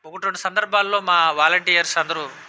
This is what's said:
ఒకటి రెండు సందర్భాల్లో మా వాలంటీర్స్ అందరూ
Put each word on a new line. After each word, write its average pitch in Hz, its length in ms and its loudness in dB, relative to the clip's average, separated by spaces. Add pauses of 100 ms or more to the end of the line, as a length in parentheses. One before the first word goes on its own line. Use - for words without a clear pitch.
ఒకటి 185 180 -12
రెండు 190 140 -4
సందర్భాల్లో 202 600 0
మా 175 300 2
వాలంటీర్స్ 170 680 2
అందరూ 156 320 -4 (180)